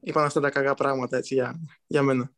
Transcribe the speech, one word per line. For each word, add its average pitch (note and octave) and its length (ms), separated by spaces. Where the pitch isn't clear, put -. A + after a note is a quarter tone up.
είπαν D3+ 240
αυτά D3 160
τα C#3 100
κακά C#3 240
πράγματα, C3+ 420
έτσι, B2+ 180
για, B2+ 260
για D3 160
μένα. C3 360